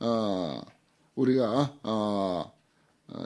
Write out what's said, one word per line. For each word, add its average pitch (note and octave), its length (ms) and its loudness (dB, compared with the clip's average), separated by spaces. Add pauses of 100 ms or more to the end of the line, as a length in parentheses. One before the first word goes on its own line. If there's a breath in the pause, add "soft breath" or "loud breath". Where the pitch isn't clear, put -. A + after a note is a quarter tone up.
어, G2+ 600 0 (540)
우리가, B2+ 680 2
어, G2+ 720 -2 (560)
어, - 180 -10